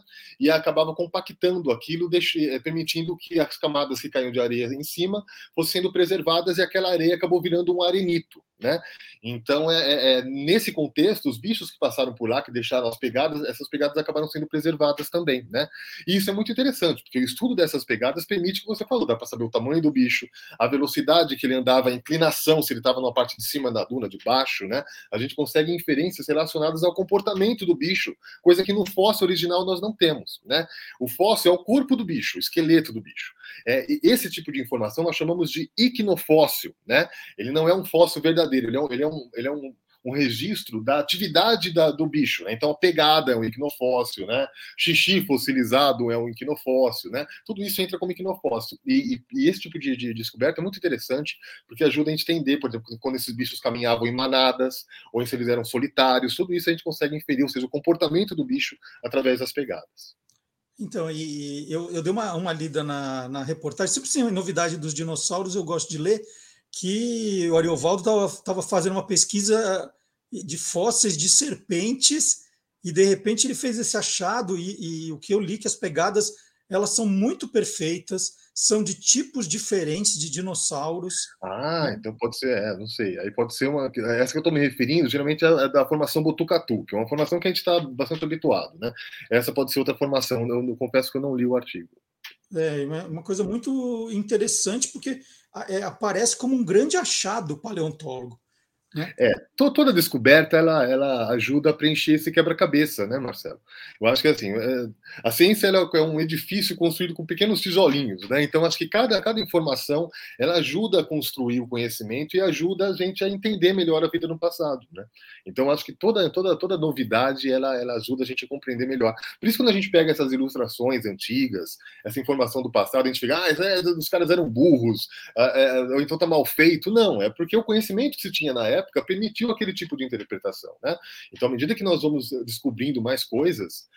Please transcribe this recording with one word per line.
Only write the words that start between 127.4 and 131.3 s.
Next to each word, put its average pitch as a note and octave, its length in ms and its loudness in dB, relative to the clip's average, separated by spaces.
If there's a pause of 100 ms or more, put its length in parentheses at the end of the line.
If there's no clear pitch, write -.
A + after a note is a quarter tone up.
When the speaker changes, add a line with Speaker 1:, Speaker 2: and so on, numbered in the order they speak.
Speaker 1:
o A3+ 60 2
conhecimento A3 520 0
que - 80 -12
se F#3+ 80 -6
tinha D3 220 -2
na A#2 140 0
época - 380 0
permitiu G#3+ 460 -4
aquele G#3 220 -4
tipo E3 240 -10
de C3 80 -6
interpretação, G#2 800 -8
né? D#3 120 -2 (380)